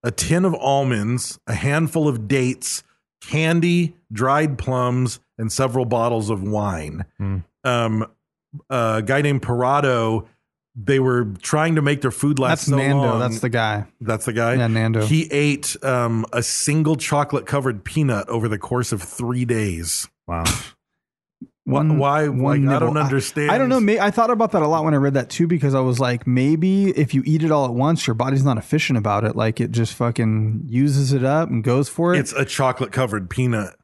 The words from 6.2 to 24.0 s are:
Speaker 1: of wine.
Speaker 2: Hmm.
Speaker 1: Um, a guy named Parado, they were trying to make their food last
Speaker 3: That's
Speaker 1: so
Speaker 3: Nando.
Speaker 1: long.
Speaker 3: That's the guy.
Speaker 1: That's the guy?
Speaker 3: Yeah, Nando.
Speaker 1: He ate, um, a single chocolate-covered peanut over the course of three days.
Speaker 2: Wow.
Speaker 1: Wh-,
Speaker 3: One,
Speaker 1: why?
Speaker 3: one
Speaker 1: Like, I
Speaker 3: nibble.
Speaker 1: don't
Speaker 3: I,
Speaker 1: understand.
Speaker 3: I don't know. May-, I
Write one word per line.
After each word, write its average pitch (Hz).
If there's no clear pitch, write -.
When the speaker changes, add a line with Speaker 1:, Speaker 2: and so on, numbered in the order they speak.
Speaker 1:
of 101
wine. 95
Speaker 2:
Hmm. 98
Speaker 1:
Um, 113
a 113
guy 135
named 143
Parado, 120
they 135
were 123
trying 160
to 156
make 143
their 127
food 147
last 127
Speaker 3:
That's -
Speaker 1:
so 135
Speaker 3:
Nando. 139
Speaker 1:
long. 113
Speaker 3:
That's 113
the 123
guy. 107
Speaker 1:
That's 110
the 120
guy? 117
Speaker 3:
Yeah, 120
Nando. 113
Speaker 1:
He 160
ate, 143
um, 120
a 120
single 151
chocolate-covered 143
peanut 127
over 117
the 107
course 123
of 101
three 123
days. 101
Speaker 2:
Wow. 82
Speaker 1:
Wh-, -
Speaker 3:
One, 151
Speaker 1:
why? 147
Speaker 3:
one 139
Speaker 1:
Like, 135
I 139
Speaker 3:
nibble. 156
Speaker 1:
don't 151
Speaker 3:
I, 151
Speaker 1:
understand. 147
Speaker 3:
I 214
don't 262
know. 262
May-, 214
I 202